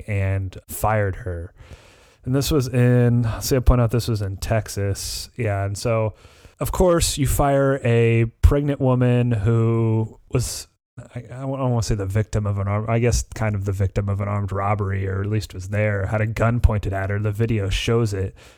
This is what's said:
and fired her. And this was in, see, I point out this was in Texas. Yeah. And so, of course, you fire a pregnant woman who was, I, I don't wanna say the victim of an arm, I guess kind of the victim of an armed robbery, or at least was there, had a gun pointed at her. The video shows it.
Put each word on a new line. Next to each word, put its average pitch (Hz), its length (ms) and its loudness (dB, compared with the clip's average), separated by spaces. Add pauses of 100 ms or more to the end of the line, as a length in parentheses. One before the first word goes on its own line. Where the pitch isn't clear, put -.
and 95 500 -2 (100)
fired 104 500 -2
her. 85 360 -10 (720)
And 127 100 -2
this 135 160 0
was 139 180 2
in, 123 600 4 (120)
see, - 160 0
I 127 40 4
point 123 220 4
out 113 100 2
this 120 160 0
was 107 160 -2
in 98 140 -6
Texas. - 1000 -4
Yeah. 101 260 -2
And 101 140 -4
so, 113 380 -2 (440)
of 123 120 -4
course, 170 480 2
you 131 80 0
fire 139 560 2
a 117 420 4 (160)
pregnant 143 400 2
woman 123 500 2
who 113 880 0 (120)
was, - 360 -4 (300)
I, - 220 -14
I 127 220 -14
don't 135 100 -6
wanna 127 320 0
say 117 100 0
the 101 140 -2
victim 104 400 -2
of 104 100 0
an 98 100 -2
arm, 104 220 -2
I 113 80 2
guess 117 240 2 (140)
kind 107 180 -2
of 98 120 -4
the 101 60 -2
victim 101 380 0
of 98 120 0
an 101 60 -4
armed 101 240 -2
robbery, 98 560 -2
or 95 140 -2
at 101 60 -4
least 107 260 -2
was 92 160 -10
there, 104 380 0
had 107 140 0
a 107 40 0
gun 113 360 0
pointed 104 320 0
at 98 180 -4
her. 101 80 -2
The 107 120 -2
video 107 380 0
shows 117 420 0
it. 95 220 -4 (240)